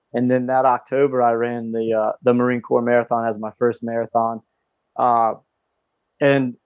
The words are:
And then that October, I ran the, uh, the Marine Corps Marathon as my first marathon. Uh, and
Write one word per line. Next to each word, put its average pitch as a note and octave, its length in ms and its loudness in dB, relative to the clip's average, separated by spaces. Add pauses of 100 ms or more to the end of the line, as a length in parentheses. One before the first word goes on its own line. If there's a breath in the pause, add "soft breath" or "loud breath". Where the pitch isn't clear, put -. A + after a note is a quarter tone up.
(120)
And B2 180 0
then B2+ 160 0
that C3 180 0
October, C3 580 0
I A#2+ 100 4
ran A#2 400 -4
the, A2+ 200 -2
uh, G#2+ 200 0 (100)
the B2 120 4
Marine B2 260 0
Corps B2 220 -2
Marathon A#2+ 440 0
as A2 120 -4
my A2 200 -10
first A#2+ 240 -2
marathon. A2+ 580 -4 (580)
Uh, A#2 360 2 (840)
and C#3 340 2 (120)